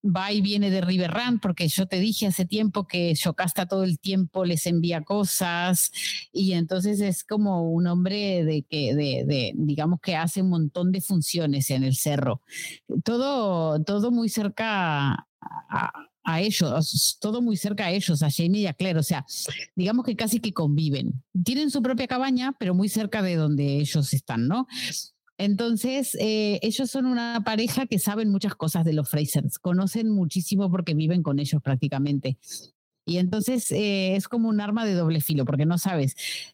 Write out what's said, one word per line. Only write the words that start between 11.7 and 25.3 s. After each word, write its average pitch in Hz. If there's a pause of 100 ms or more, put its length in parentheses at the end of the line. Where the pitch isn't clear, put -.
en 131
el 131
cerro. 139 (640)
Todo, 202
todo 208
muy 233
cerca 196 (140)
a, - (320)
a 165
ellos, 160
todo 220
muy 220
cerca 202
a 170
ellos, 175
a 147
Jamie 180
y 196
a 165
Claire. 180
O 151
sea, 143 (500)
digamos 220
que 226
casi 226
que 220
conviven. 143 (220)
Tienen 269
su 269
propia 254
cabaña, 262
pero 180
muy 190
cerca 214
de 180
donde 143
ellos 147
están, 123
¿no? 247 (720)